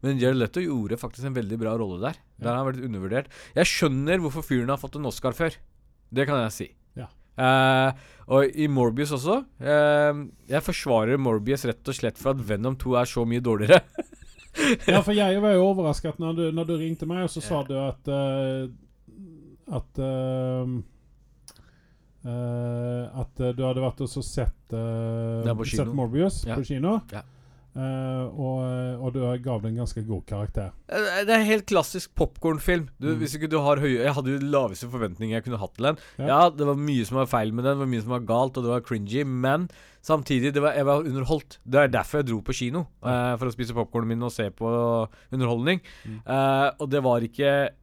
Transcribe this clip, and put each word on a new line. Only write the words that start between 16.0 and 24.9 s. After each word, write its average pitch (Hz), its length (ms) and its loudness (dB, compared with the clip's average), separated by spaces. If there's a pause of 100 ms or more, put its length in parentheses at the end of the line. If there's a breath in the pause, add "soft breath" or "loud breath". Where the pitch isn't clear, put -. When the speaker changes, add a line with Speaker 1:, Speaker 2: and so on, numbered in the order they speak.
Speaker 2:
når 165 160 -2
du, 165 160 0
når 165 160 -2
du 170 120 0
ringte 165 260 -4
meg, 175 180 -2
og 170 60 0
så - 120 -8
sa 151 200 -2
Speaker 1:
Ja. - 20 -4
Speaker 2:
du 135 160 -4
at, 135 300 -6
eh, 135 580 -2 (1040)
at, - 280 -8
ehm, 127 840 -2 (1400 soft breath)
eh, 120 960 -4
at, - 180 -8
eh, 123 160 0
du 131 100 -2
hadde 127 180 0
vært 127 200 -2
og 139 80 -4
så 135 140 -6
sett, - 480 -4
eh, 113 760 -2